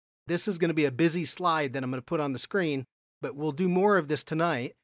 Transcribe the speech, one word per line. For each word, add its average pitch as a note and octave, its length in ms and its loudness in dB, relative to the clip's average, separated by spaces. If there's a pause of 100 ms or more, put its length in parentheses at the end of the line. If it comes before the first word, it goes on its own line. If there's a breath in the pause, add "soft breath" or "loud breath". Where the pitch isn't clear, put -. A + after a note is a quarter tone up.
(280)
this E3+ 180 -2
is F#3 120 -2
gonna E3 140 2
be D#3 120 2
a C3+ 80 2
busy E3 320 2
slide D#3 480 0
that C3+ 100 -4
I'm B2+ 80 -4
gonna B2+ 120 -4
put E3 180 -2
on C#3+ 120 0
the B2 60 -4
screen, D3+ 480 -2 (340)
but - 140 -6
we'll D3+ 160 -2
do E3+ 180 0
more F#3+ 300 4
of D#3 80 0
this D3+ 160 -2
tonight D#3 600 -2